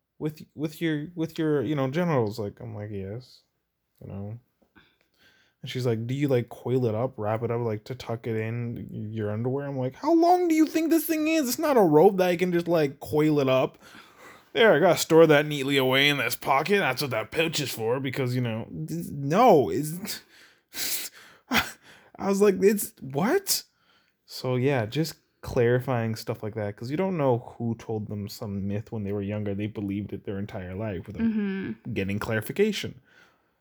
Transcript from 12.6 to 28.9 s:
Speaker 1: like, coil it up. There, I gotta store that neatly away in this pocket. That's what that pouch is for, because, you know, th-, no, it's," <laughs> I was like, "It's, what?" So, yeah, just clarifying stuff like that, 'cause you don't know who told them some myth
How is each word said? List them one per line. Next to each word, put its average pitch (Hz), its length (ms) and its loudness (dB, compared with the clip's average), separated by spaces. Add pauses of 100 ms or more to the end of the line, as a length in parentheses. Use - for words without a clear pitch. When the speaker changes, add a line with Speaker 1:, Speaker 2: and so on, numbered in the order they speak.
Speaker 1:
like, 151 320 2
coil 151 400 2
it 131 80 2
up. 131 280 2 (760)
There, 220 220 6
I 143 40 4
gotta 170 200 6
store 165 260 8
that 151 220 6
neatly 143 300 -2
away 131 320 4
in 143 80 2
this 120 180 -2
pocket. 147 420 2
That's 135 240 0
what 147 80 -2
that 110 220 -4
pouch 160 280 -2
is 131 120 -4
for, 117 280 -2
because, 127 360 -2
you 127 60 0
know, 113 260 -4 (200)
th-, 170 220 -8
no, 147 640 4
it's," 156 500 -6 (500)
<laughs> - 380 -6 (400)
I - 800 -4
was 196 120 0
like, 202 200 6
"It's, 202 400 2
what?" 190 600 0 (640)
So, - 280 -4
yeah, 127 300 0
just 151 300 -4 (260)
clarifying 120 760 0
stuff - 280 -8
like 107 120 -8
that, 104 220 -6
'cause 120 140 -10
you 151 60 -4
don't 190 200 -4
know 127 400 0
who 117 180 -4
told 110 340 -8
them 104 200 -8
some 101 380 -8
myth 104 240 -6